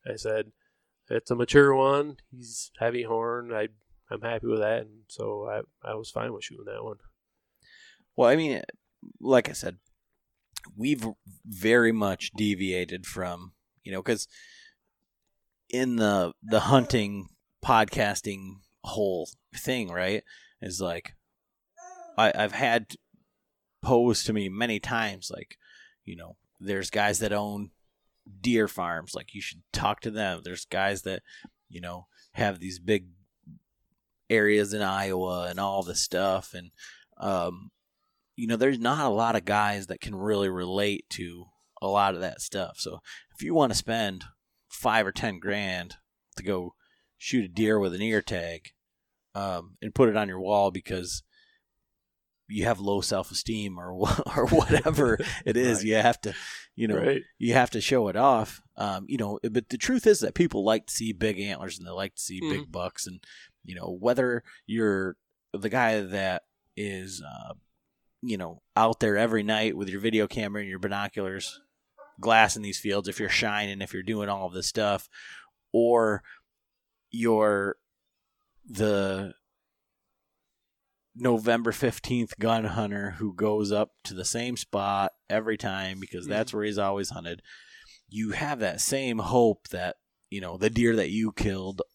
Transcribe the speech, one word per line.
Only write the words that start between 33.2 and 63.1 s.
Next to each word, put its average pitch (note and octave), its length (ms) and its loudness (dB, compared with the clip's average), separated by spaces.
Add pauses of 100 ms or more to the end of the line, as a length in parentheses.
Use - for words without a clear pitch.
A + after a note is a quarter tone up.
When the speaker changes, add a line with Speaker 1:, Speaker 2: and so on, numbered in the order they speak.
Speaker 2:
areas G#2 440 4
in G#2 80 -4
Iowa F#2 680 -2
and F2+ 100 -8
all G2 240 -2
this F2 180 -4
stuff. F#2+ 520 0
And, F2+ 180 -14 (460)
um, F#2 540 -4 (640)
you A#2 120 -6
know, A#2 100 0
there's B2+ 220 4
not C#3+ 260 0
a A2+ 80 2
lot A2+ 220 2
of F2+ 100 0
guys G#2 420 0
that - 140 -10
can G#2 140 -10
really G2 340 0
relate F#2+ 640 -2
to F2 340 -10 (360)
a F#2+ 60 -2
lot G2 280 4
of F2 60 -6
that F2+ 200 -6
stuff. - 380 -8
So F2 200 -8 (360)
if - 80 -14
you E3 100 -2
wanna C3+ 220 4
spend G#2+ 480 -2 (460)
five A2 360 2
or G2 60 -2
ten G2 280 -4
grand F#2 560 -4 (420)
to F#2 60 -14
go F#2 300 -4 (440)
shoot A#2+ 280 0
a - 20 -12
deer G#2+ 320 2
with F#2 140 0
an F#2+ 80 -6
ear A2 200 2
tag, E2+ 480 -6 (640)
um, F#2 460 -6
and G#2+ 120 -8
put B2 160 8
it G#2 80 0
on G#2 100 0
your F#2 120 -8
wall G2 320 4
because F2+ 520 -8 (1200)
you G#2 180 -2
have A2+ 140 0
low G2+ 220 0
self-esteem G2 800 -4
or F2+ 160 -10
wha-, G2+ 280 2
<laughs> - 120 -6
or B2+ 120 2
whatever C#3 680 4 (140)
Speaker 1:
<laughs> - 140 -8
Speaker 2:
it A2+ 120 2
is, A#2+ 220 4
Speaker 1:
Right. G#2 60 -4
Speaker 2:
you A2 100 4
have A2+ 260 4
to, G#2 120 -6 (420)
you A2+ 120 0
know, G#2 100 2
Speaker 1:
Right. C3+ 240 2 (160)
Speaker 2:
you A#2 160 0
have B2 180 6
to A2 100 -2
show A#2+ 280 2
it F2+ 60 -4
off. A#2 460 4 (160)
Um, G2 300 -4
you C#3 100 -4
know, G#2 260 -4
but A#2 260 -2
the B2 80 -6
truth B3+ 300 0
is G#3 120 8
that - 140 -2
people D3+ 320 2
like A2 220 2
to - 60 -8
see A2+ 200 -4
big G2 260 0
antlers F#2+ 380 -6
and F2 100 -14
they G2 40 -12
like F#2+ 240 -6
to - 60 -12
see F#2+ 200 -8
big D3 200 -4
Speaker 1:
Mm-hmm. D#2+ 100 -16
Speaker 2:
bucks. F2+ 360 -6
And, F#2 160 -16 (400)